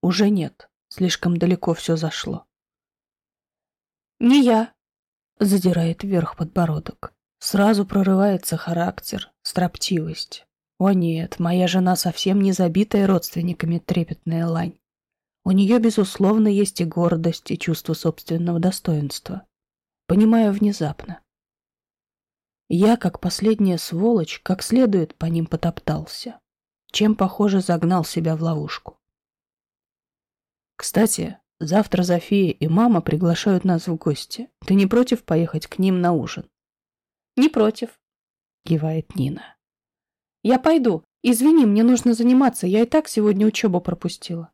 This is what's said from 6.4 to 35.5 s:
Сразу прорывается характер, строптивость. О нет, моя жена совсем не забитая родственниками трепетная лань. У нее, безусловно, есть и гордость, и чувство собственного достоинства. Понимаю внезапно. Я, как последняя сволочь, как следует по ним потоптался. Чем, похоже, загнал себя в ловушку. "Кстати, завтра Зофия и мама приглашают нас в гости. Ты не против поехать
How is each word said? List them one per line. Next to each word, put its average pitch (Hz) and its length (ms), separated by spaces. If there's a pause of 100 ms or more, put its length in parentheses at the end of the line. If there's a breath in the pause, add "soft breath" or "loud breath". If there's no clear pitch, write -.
Сразу 202 460
прорывается 190 720
характер, - 720 (120)
строптивость. - 1040 (320)
О 190 140
нет, 170 460
моя 175 300
жена 180 280
совсем 185 440
не 196 120
забитая 190 540
родственниками 170 720
трепетная 165 680
лань. 170 320 (680)
У 190 80
нее, 196 260
безусловно, 214 720
есть 202 320
и 175 40
гордость, 170 680
и 165 80
чувство 160 360
собственного 170 640
достоинства. 175 880 (600)
Понимаю 220 460
внезапно. 202 680 (1500)
Я, 208 280
как 185 240
последняя 196 580
сволочь, 190 640
как 190 200
следует 202 520
по - 120
ним 165 200
потоптался. 160 920 (500)
Чем, 214 240
похоже, 196 460
загнал 175 440
себя 160 300
в 160 80
ловушку. 151 560 (1800)
"Кстати, - 640 (220)
завтра 185 420
Зофия 180 500
и - 140
мама 196 340
приглашают 170 640
нас 175 220
в 170 100
гости. - 540 (160)
Ты 190 80
не 196 120
против 240 360
поехать 165 460